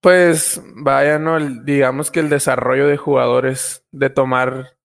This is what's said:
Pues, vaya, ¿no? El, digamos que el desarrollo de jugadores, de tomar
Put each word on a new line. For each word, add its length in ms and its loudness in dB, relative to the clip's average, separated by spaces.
Pues, 600 4
vaya, 440 0
¿no? 200 -2
El, 260 -6
digamos 460 0
que 100 -2
el 80 0
desarrollo 580 0
de 120 0
jugadores, 920 -2
de 200 -2
tomar 760 -2